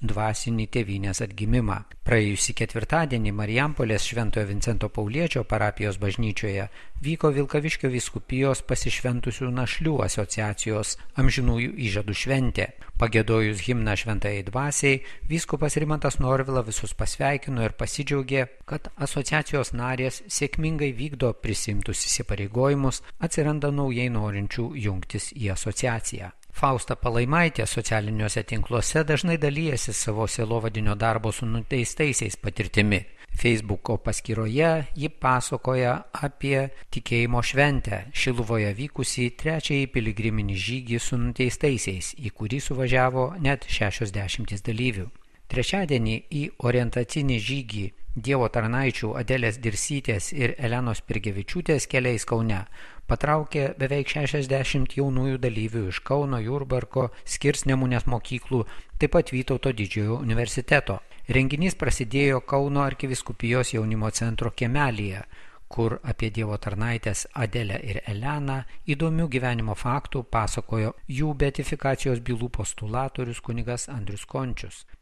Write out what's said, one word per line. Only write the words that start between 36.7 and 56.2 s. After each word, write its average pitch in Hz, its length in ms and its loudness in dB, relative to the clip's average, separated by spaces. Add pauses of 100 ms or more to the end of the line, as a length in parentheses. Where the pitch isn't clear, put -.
tikėjimo 120 520 2
šventę 123 640 2 (100)
Šiluvoje 113 640 2
vykusį 127 580 -2
trečiąjį 147 560 0
piligriminį 107 640 0
žygį 117 440 -2
su 123 200 0
nuteistaisiais, 120 960 0
į - 160 -6
kurį 113 320 -4
suvažiavo 131 760 2
net 139 280 0
šešios 101 480 0
dešimtys 101 500 -4
dalyvių. 113 440 -2 (420)
Trečiadienį 131 640 0 (160)
į 147 120 -2 (220)
orientacinį 123 760 2
žygį 107 460 -4 (300)
Dievo 123 320 2
tarnaičių 120 600 0 (100)
Adelės 117 400 0
Dirsytės 113 720 -2
ir 120 260 0
Elenos 120 460 0
Pirgevičiūtės 110 880 -2
keliais 123 340 2
Kaune 113 360 2 (440)
patraukė 147 720 0
beveik 139 300 0
šešiasdešimt 135 880 0
jaunųjų 135 480 2
dalyvių 110 480 0
iš - 80 -6
Kauno, 139 400 0